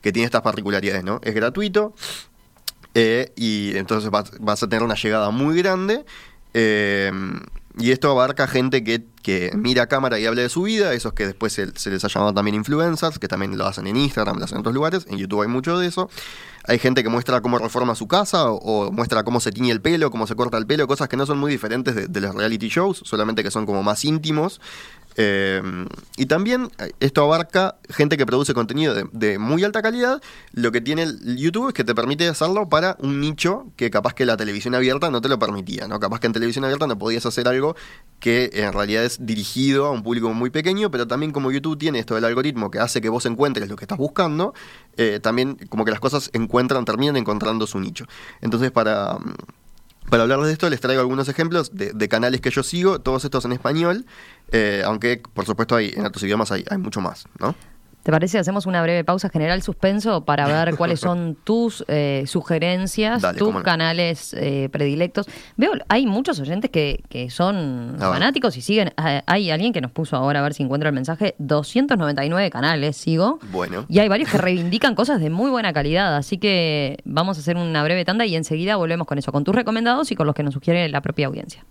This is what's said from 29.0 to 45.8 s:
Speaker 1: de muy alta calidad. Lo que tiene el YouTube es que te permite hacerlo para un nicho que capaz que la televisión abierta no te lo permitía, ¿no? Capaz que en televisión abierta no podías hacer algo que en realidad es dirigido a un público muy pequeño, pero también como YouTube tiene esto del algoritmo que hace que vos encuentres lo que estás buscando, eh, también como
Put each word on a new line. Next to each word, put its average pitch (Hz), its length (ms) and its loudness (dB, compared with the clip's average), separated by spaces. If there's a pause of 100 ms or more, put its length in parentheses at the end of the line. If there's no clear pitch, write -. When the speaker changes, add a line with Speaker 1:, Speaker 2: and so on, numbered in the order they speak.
Speaker 1:
de 104 260 0
muy 139 240 0
alta 208 180 0
calidad. 247 400 0 (320)
Lo 117 200 0
que 120 80 2
tiene 151 220 -2
el 123 340 -4
YouTube 175 320 0
es 240 60 -4
que 127 100 0
te 113 100 2
permite 139 320 2
hacerlo 175 420 0
para 165 300 2
un 139 220 -2
nicho 170 460 -2 (100)
que 117 140 0
capaz 104 240 0
que 127 120 0
la 113 100 4
televisión 104 380 -4
abierta 131 360 2
no 120 100 0
te 127 80 -2
lo 131 100 2
permitía, 101 480 -4
¿no? 104 140 -4
Capaz 104 180 -2
que - 80 -2
en 113 60 2
televisión 117 320 -2
abierta 143 220 0
no 113 120 -2
podías 113 280 -2
hacer 120 200 0
algo 131 300 2 (420)
que 120 360 2
en 101 180 0
realidad 104 320 2
es 123 200 -4
dirigido 131 600 2
a 147 40 2
un 117 120 -2
público 113 300 0
muy 120 180 0
pequeño, 185 400 0
pero 120 160 0
también 143 240 -2
como 139 220 -2
YouTube 147 260 -2
tiene 147 220 -2
esto 113 160 -2
del 113 80 2
algoritmo 120 460 0
que - 100 -4
hace 120 200 0
que 110 80 -2
vos 120 180 0
encuentres 117 420 0
lo 104 80 -8
que - 80 -12
estás 175 140 -6
buscando, 165 540 0 (440)
eh, 104 260 2
también 127 360 0 (100)
como 110 160 -2